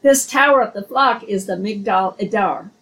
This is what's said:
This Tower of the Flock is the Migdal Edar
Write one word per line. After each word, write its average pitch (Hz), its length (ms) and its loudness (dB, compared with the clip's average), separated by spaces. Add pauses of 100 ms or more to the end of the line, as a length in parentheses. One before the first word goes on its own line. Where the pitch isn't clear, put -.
This 277 240 4
Tower 277 360 2
of 220 120 -2
the 202 80 -10
Flock 254 420 0
is 196 220 -4
the 185 100 -4
Migdal 190 640 -2
Edar 190 500 -4 (120)